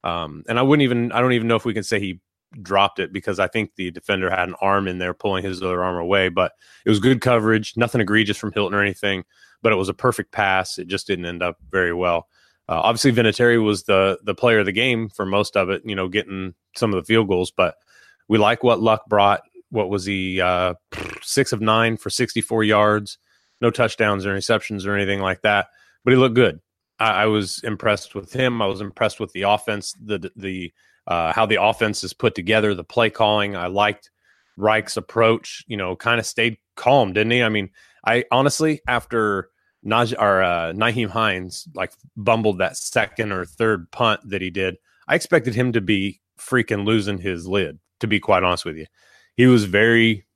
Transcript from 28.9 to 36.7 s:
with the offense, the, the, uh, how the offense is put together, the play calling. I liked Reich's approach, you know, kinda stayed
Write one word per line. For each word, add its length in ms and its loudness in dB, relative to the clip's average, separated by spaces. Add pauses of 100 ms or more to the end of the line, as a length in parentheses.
with 120 -8
the 120 -6
offense, 600 -2
the, 320 -6
the, 380 -8 (340)
uh, 260 -2
how 120 2
the 160 0
offense 420 0
is 100 -10
put 220 -2
together, 380 2
the 100 -8
play 260 0
calling. 460 0
I 120 -6
liked 420 -2 (480)
Reich's 400 0
approach, 720 0
you 100 -8
know, 180 -4
kinda 280 0
stayed 340 -4 (180)